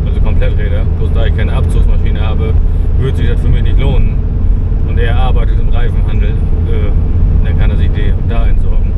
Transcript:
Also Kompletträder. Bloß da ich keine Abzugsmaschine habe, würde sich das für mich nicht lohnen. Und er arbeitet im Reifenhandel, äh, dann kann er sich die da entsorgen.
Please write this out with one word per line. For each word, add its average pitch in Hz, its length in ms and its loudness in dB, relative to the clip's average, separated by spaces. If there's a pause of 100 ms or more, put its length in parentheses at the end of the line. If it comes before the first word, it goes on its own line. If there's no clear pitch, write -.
Also - 160 -2
Kompletträder. - 600 0 (160)
Bloß - 160 -2
da - 120 0
ich - 100 0
keine - 160 -2
Abzugsmaschine - 680 0
habe, - 320 -2 (460)
würde 131 180 -2
sich 123 120 0
das - 120 0
für - 80 0
mich - 140 2
nicht - 160 2
lohnen. - 360 0 (720)
Und - 100 -2
er - 180 0
arbeitet - 440 2
im - 80 0
Reifenhandel, - 600 0
äh, - 1120 0
dann - 160 0
kann - 100 2
er - 60 -2
sich - 160 0
die - 200 0 (160)
da - 160 0
entsorgen. - 540 2